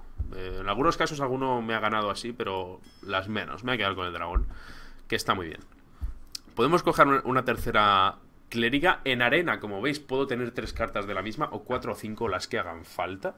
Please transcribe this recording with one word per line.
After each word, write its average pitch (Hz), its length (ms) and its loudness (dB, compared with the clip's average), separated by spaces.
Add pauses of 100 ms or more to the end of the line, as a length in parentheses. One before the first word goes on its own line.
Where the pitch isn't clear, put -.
(340)
eh, 92 280 -6
en 98 80 -2
algunos 139 260 2
casos 160 240 -2
alguno 131 420 0
me 113 120 -2
ha 110 80 0
ganado 107 280 0
así, 117 220 -6
pero 95 480 -6 (220)
las 95 260 -2
menos. 101 380 -6
Me 127 60 0
voy 127 40 0
a - 40 0
quedar 98 160 0
con 90 120 -4
el 87 60 -6
dragón, 85 340 0 (600)
que 113 80 0
está - 160 0
muy 90 140 -2
bien. - 120 -10 (960)
Podemos 160 280 4
coger 151 240 6
una, 139 180 6
una 127 180 2
tercera 107 760 4 (280)
clériga. 131 580 2
En 123 180 2
arena, 135 360 4
como 101 220 -6
veis, 147 180 0
puedo 135 280 -2
tener 120 240 -2
tres 113 200 -6
cartas 110 360 -4
de 101 80 -4
la 95 80 -2
misma, 110 280 -4
o 104 120 -8
cuatro 120 300 -4
o - 20 -8
cinco, 107 340 -4
las 90 180 -4
que 113 120 -2
hagan 82 260 -6
falta. 95 520 -6